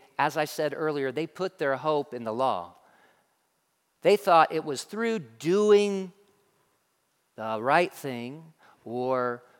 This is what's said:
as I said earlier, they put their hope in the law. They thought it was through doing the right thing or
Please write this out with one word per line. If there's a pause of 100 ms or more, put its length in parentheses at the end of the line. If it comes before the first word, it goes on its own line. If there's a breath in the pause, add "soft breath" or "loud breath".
(180 soft breath)
as
I
said
earlier,
they
put
their
hope
in
the
law. (1300 soft breath)
They
thought
it
was
through
doing (1200)
the
right
thing (420 soft breath)
or (160 soft breath)